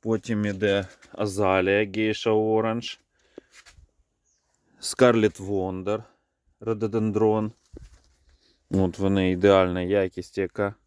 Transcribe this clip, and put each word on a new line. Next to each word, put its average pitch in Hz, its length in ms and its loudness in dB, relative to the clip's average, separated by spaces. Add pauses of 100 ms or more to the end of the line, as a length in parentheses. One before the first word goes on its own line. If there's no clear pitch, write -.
Потім 110 420 -2
іде 98 420 0 (240)
Азалія, 98 720 0
Geisha 107 480 -2
Orange, 110 680 -2 (1800)
Scarlet 113 600 2
Wonder, 95 640 -6 (560)
рододендрон. 110 920 0 (1200)
От 92 300 0
вони, 98 320 0
ідеальна 92 500 4
якість 92 560 -4
яка. 98 380 -4 (120)